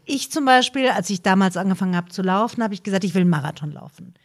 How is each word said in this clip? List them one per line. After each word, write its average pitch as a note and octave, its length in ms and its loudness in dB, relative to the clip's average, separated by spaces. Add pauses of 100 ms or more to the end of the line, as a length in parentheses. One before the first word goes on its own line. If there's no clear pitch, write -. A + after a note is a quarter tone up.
Ich - 260 -6
zum D#4 140 -2
Beispiel, B3+ 440 4
als G3 220 -2
ich F#3+ 120 -4
damals F#3+ 340 2
angefangen F#3 400 -2
habe F3 140 -4
zu - 120 -6
laufen, A3 400 0
habe G#3+ 120 -4
ich F#3 100 -12
gesagt, G3 180 -2
ich F#3 120 -2
will F#3 80 4
einen F3+ 80 6
Marathon D3 420 -4
laufen. - 420 -20 (100)